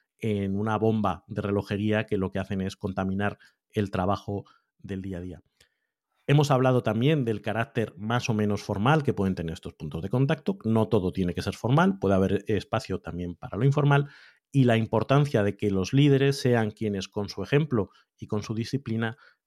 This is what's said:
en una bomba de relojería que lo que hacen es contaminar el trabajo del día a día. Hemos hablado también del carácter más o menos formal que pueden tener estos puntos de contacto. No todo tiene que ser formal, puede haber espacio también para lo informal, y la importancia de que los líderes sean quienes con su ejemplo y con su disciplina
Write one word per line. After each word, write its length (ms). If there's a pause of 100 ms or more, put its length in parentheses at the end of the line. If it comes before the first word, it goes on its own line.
(180)
en 400
una 180
bomba 520
de 140
relojería 640
que 120
lo 120
que 80
hacen 220
es 160
contaminar 600 (320)
el 200
trabajo 540 (340)
del 240
día 160
a 20
día. 220 (840)
Hemos 220
hablado 320
también 420
del 160
carácter 560
más 320
o 60
menos 280
formal 400
que 120
pueden 200
tener 200
estos 200
puntos 280
de 60
contacto. 560
No 240
todo 240
tiene 220
que 80
ser 120
formal, 440
puede 160
haber 340
espacio 520
también 340
para 220
lo 80
informal, 440 (440)
y 120
la 120
importancia 640
de 140
que 140
los 220
líderes 460
sean 320
quienes 380
con 200
su 140
ejemplo 480 (280)
y 80
con 160
su 120
disciplina 600 (300)